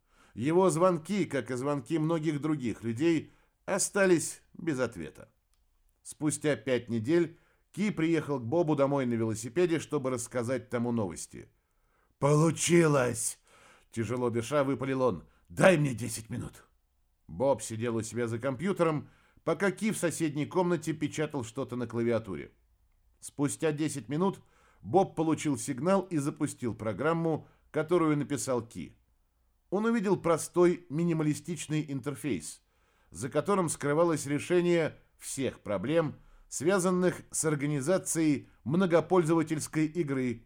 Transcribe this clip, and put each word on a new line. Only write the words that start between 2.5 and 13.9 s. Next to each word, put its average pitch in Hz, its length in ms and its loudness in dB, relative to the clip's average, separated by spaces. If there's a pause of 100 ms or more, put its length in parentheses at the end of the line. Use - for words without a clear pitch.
людей, 131 500 0 (320)
остались 185 760 0 (120)
без 151 260 -4
ответа. 90 520 -6 (680)
Спустя 151 540 -2
пять 117 340 -2
недель 151 480 0 (340)
Ки 202 200 -2
приехал 151 480 0
к 117 60 -8
Бобу 156 300 2
домой 139 300 2
на 120 80 0
велосипеде, 123 640 0
чтобы 139 300 -4
рассказать 123 600 -4
тому 120 220 -2
новости. 98 580 -6 (680)
«Получилось!» 151 1200 4 (520)